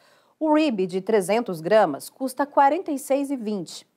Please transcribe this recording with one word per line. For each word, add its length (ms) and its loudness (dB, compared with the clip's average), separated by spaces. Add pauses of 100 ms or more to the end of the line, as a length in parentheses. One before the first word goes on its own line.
(380)
O 160 2
rib 320 2
de 140 -4
trezentos 600 0
gramas 480 2
custa 380 -6
quarenta 460 2
e 80 -6
seis 320 -2
e 40 -4
vinte. 480 -8 (120)